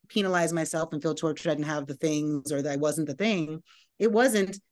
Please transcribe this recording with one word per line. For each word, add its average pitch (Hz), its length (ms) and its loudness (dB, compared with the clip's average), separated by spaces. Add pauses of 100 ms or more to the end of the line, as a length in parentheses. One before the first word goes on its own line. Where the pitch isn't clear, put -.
penalize 180 440 2
myself 160 400 -2
and 147 100 -4
feel 156 120 0
tortured 156 360 -2
I 151 40 2
didn't 147 120 -2
have 147 200 -4
the 143 80 -8
things 151 580 -2
or 143 100 -2
that 147 100 -2
I 143 40 -2
wasn't 151 320 0
the 139 60 -4
thing, 170 480 -2 (360)
it 214 140 4
wasn't 208 480 4 (120)